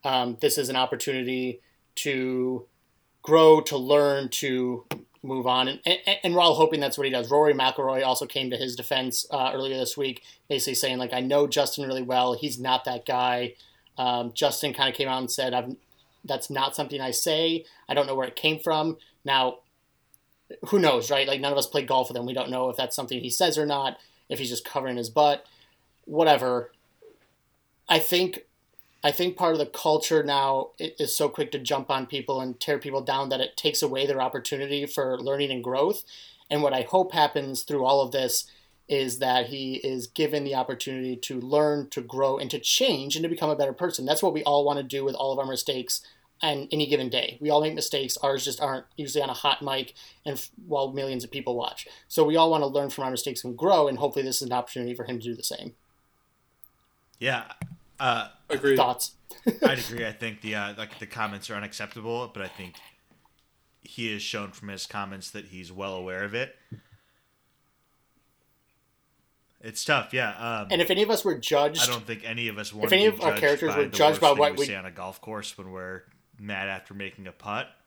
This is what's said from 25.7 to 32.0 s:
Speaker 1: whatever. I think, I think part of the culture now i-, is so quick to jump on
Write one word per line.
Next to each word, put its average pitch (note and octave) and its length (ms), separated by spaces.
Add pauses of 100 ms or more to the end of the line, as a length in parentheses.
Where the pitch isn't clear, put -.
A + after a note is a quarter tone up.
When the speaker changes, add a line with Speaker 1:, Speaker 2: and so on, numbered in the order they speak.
Speaker 1:
whatever. C3 640 (1200)
I E3 100
think, F3+ 420 (640)
I D3 60
think F3+ 260
part E3+ 160
of D#3+ 60
the C#3+ 80
culture D#3 560
now C#3 460 (120)
i-, D#3 180
is D3+ 160
so D3 140
quick D3 240
to C#3+ 60
jump C3 320
on C3 160